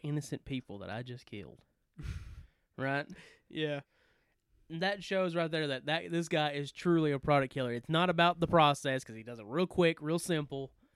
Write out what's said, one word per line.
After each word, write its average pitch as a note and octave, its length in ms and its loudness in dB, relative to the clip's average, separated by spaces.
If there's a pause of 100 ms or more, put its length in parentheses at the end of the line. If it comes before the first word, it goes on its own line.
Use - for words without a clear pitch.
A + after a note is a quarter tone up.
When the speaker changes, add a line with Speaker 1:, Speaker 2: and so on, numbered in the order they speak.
Speaker 1:
innocent D3 400 -6
people B2 340 -8
that F#2 120 -10
I A2 120 -6
just B2 240 -14
killed," F2 320 -14 (400)
<laughs> D#3 60 -12 (720)
right? C3+ 300 -4 (420)
Speaker 2:
Yeah. D3 320 -6 (880)
Speaker 1:
And E3 140 -6
that G3 200 -2
shows F#3 320 0
right E3 160 0
there D#3 160 0
that, C3+ 200 -4
that E3+ 260 -2
this E3+ 160 0
guy D3+ 240 2
is C#3+ 180 -6
truly E3 400 4
a C#3 80 2
product C#3 340 2
killer. B2+ 200 -2
It's A#2+ 160 -6
not E3 200 2
about E3+ 300 4
the E3+ 80 0
process D3 560 4
'cause A2 140 -14
he A2 80 -12
does A#2 160 -12
it G#2 80 -12
real E3 180 0
quick, E3 340 4
real D#3 200 -2
simple. C#3+ 500 -4 (240)